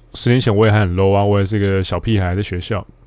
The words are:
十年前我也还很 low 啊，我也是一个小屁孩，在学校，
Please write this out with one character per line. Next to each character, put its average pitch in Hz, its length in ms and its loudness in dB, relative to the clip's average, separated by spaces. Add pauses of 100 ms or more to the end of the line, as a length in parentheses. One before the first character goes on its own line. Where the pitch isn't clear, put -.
(140)
十 - 160 -2
年 127 100 4
前 117 160 0
我 107 100 4
也 107 60 4
还 107 100 4
很 87 140 0
low 98 180 2
啊， 101 100 2
我 101 160 2
也 98 60 0
是 104 120 -2
一 - 20 -2
个 98 240 0
小 90 160 -4
屁 110 200 0
孩， 90 160 -2
在 98 60 -2
学 90 180 -6
校， - 260 -8 (220)